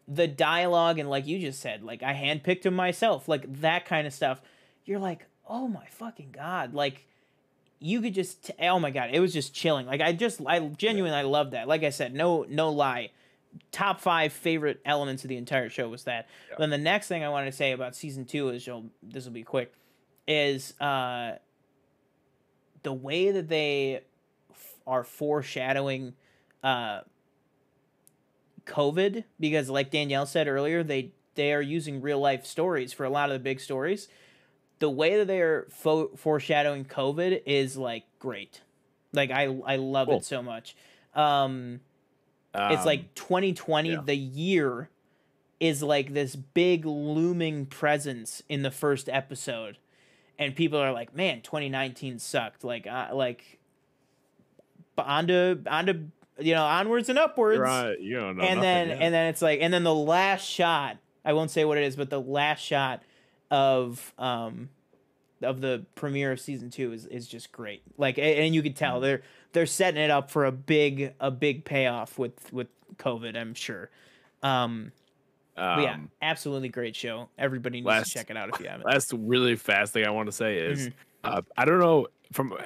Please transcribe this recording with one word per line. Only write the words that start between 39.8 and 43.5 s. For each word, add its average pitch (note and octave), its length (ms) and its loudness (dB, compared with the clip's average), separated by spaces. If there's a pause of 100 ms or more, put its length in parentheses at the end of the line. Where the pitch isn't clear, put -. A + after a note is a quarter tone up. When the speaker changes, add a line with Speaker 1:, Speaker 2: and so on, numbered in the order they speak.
Speaker 2:
Cool. C3+ 100 4
Speaker 1:
it - 60 -6
so B2+ 180 -6
much. A#2 320 -12 (400)
Um, C3 640 2 (760)
it's G3+ 260 2
Speaker 2:
Um, - 60 0
Speaker 1:
like - 280 0
twenty F#3 380 0